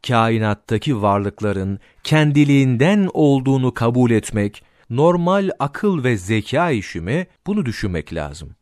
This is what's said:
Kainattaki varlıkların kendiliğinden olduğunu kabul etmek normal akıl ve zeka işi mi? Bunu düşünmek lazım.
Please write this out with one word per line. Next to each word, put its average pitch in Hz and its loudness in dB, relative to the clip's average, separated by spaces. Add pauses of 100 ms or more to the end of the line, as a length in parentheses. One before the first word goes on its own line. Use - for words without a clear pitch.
Kainattaki 113 0
varlıkların 101 -2 (240)
kendiliğinden 147 4
olduğunu 135 2
kabul 120 0
etmek 107 -2 (260)
normal 175 0 (100)
akıl 156 -2
ve 123 0
zeka 110 -2
işi 98 -6
mi? 139 -4 (200)
Bunu 202 -2
düşünmek 87 -6
lazım. 73 -10